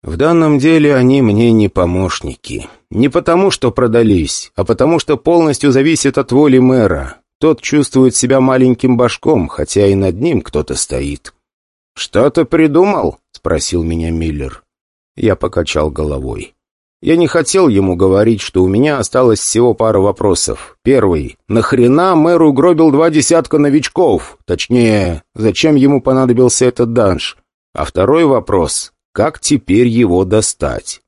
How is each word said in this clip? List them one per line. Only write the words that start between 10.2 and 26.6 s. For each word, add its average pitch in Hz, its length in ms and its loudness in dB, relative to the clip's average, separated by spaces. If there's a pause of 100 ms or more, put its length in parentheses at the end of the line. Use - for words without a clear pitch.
кто-то - 340 -6
стоит. 69 580 -8 (640)
«Что-то 143 500 0
придумал?» — 160 760 0 (120)
спросил 85 520 -4
меня 82 260 -4
Миллер. 78 540 -8 (520)
Я 104 200 0
покачал 78 560 -4
головой. 69 640 -8 (460)
Я - 140 0
не 170 120 2
хотел 170 400 0
ему 98 280 0
говорить, 98 460 0
что - 220 -2
у 92 40 2
меня 135 300 0
осталось 120 420 0
всего 120 340 0
пара 110 260 0
вопросов. - 840 -2
Первый. 95 540 0 (100)
Нахрена 127 680 2
мэр 165 280 2
угробил 156 480 4
два 160 180 2
десятка 151 480 0
новичков? 147 880 0
Точнее, 101 800 -2 (100)
зачем 113 420 0
ему 139 240 2
понадобился 127 680 0